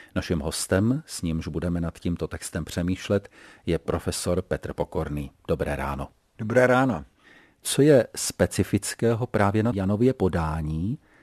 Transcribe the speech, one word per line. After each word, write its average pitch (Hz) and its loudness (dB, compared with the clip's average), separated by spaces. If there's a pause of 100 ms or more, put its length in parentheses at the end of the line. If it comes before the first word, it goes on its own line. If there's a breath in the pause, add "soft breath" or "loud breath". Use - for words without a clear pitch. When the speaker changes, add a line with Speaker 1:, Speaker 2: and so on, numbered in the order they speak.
(160 loud breath)
Speaker 1:
Naším 90 -2
hostem, 101 0
s - -14
nímž 80 -2
budeme 85 -4
nad 82 -6
tímto 85 -4
textem - -8
přemýšlet, 92 -2 (380 loud breath)
je 82 0
profesor 87 -2
Petr - -6
Pokorný. 73 -6 (180)
Dobré 73 -2
ráno. 67 -6 (300)
Speaker 2:
Dobré 120 2
ráno. 123 2 (580 soft breath)
Speaker 1:
Co - 2
je 139 8 (100)
specifického - 0
právě 104 2
na 117 2
Janově 101 2
podání, 80 -2 (240 soft breath)